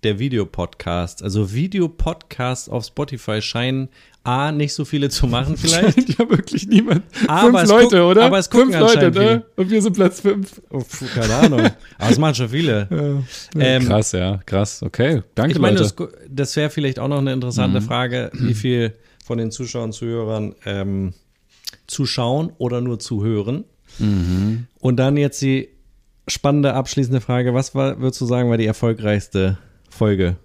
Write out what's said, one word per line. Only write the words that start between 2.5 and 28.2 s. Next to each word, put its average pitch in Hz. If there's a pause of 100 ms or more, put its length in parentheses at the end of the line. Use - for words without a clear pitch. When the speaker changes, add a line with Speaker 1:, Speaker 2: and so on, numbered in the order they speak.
Speaker 1:
auf 117
Spotify 113
scheinen 131 (340)
A, 135
nicht 147
so 143
viele 139
zu -
machen 135
Speaker 2:
<laughs> -
Speaker 1:
vielleicht. 170
Speaker 2:
Scheint 254
ja 233
wirklich -
niemand. 214 (240)
Speaker 1:
Aber 208
Speaker 2:
Fünf 175
Speaker 1:
es 214
Speaker 2:
Leute, 226
Speaker 1:
guck-, 175
Speaker 2:
oder? 220
Speaker 1:
aber 247
es 180
gucken 254
Speaker 2:
Fünf 170
Leute, 220 (160)
Speaker 1:
anscheinend 165
Speaker 2:
ne? 196
Speaker 1:
viele. 226 (100)
Speaker 2:
Und 190
wir 220
sind 208
Platz 185
fünf. 196
Speaker 1:
Oh, 135
pf, -
keine 113
Ahnung. 147
Speaker 2:
<laughs> -
Speaker 1:
Aber 107
es 131
machen 151
schon 120
viele. 113
Speaker 2:
Ja. 147
Ja, 131
Speaker 1:
Ähm, 131
Speaker 2:
krass, 107
ja, 95
krass. 104
Okay, 127 (120)
danke, 135
Speaker 1:
ich -
meine, 113
Speaker 2:
Leute. 95
Speaker 1:
das 101
gu-, - (180)
das 135
wär 151
vielleicht 139
auch 127
noch 143
eine 135
interessante 123
Speaker 2:
Mhm. 104
Speaker 1:
Frage, 120
wie 123
viel 117 (320)
von 117
den 113
Zuschauern, 117
Zuhörern, 110 (100)
ähm, 98 (720)
zuschauen 135
oder 123
nur 120
zuhören. 113 (340)
Speaker 2:
Mhm. 101 (120)
Speaker 1:
Und 127
dann 139
jetzt 143
die 135 (600)
spannende 143
abschließende 131
Frage. 123
Was 135
war, 135
würdest 127